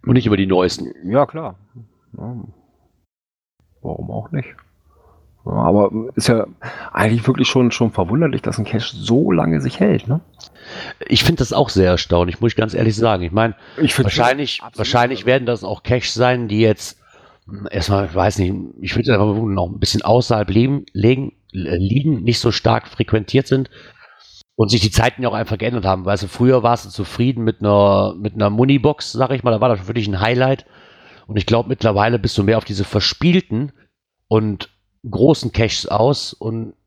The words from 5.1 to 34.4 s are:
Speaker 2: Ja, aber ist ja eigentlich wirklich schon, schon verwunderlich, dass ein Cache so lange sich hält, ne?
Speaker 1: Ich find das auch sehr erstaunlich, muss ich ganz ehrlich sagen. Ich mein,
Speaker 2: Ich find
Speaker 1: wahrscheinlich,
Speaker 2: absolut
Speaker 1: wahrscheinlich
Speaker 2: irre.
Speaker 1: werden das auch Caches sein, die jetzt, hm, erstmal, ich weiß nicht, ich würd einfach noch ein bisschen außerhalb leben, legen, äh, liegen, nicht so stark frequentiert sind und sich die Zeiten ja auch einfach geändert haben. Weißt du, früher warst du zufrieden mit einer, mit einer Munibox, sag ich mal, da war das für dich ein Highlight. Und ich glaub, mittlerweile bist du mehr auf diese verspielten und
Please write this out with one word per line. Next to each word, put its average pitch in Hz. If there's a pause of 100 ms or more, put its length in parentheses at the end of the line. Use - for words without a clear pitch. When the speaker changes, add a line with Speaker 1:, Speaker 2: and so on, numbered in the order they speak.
Speaker 2:
Ja, -
aber 98 (240)
ist -
ja 113 (460)
eigentlich 110
wirklich 131
schon, 123
schon 113
verwunderlich, 117
dass 107
ein 104
Cache 117
so 117
lange 80
sich 131
hält, 196
ne? 147 (840)
Speaker 1:
Ich -
find 165
das 117
auch -
sehr 92
erstaunlich, 87
muss 117
ich -
ganz 110
ehrlich 113
sagen. 104
Ich 85
mein, 110 (220)
Speaker 2:
Ich 151
find 127
Speaker 1:
wahrscheinlich, 123
Speaker 2:
absolut -
Speaker 1:
wahrscheinlich 120
Speaker 2:
irre. 107
Speaker 1:
werden 127
das 120
auch -
Caches 123
sein, 123
die 104
jetzt, - (460)
hm, 101
erstmal, 101
ich 82
weiß 98
nicht, 92 (280)
ich -
würd 117
einfach 104 (160)
noch 98
ein 107
bisschen -
außerhalb 110
leben, 127
legen, 127 (200)
äh, 87
liegen, 117
nicht 117
so 117
stark 113
frequentiert 113
sind 135 (840)
und 107
sich 113
die 107
Zeiten 123
ja 120
auch 107
einfach 110
geändert 117
haben. 95
Weißt 101
du, 95
früher 123
warst 117
du 101
zufrieden 120
mit 110
einer, 101
mit 101
einer 104
Munibox, 131
sag 123
ich 127
mal, 120
da 110
war 127
das 104
für 95
dich 110
ein 92
Highlight. 123 (640)
Und 107
ich 101
glaub, 117
mittlerweile 113
bist 104
du 101
mehr 110
auf 107
diese 101
verspielten 143 (560)
und 107 (400)